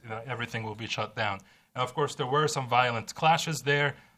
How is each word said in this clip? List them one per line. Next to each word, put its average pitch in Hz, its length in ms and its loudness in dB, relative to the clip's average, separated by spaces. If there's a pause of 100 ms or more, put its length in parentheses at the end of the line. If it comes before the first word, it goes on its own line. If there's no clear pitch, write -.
You 113 60 -12
know, 113 160 -8
everything 117 380 -4
will 107 120 -6
be 110 120 -6
shut 107 280 -4
down." 104 240 -2 (360)
And 127 80 -2
of 127 100 -4
course, 147 220 -2
there 139 120 -2
were 147 200 2
some 131 200 -4
violent 120 480 2
clashes 160 460 2
there, 143 340 2 (220)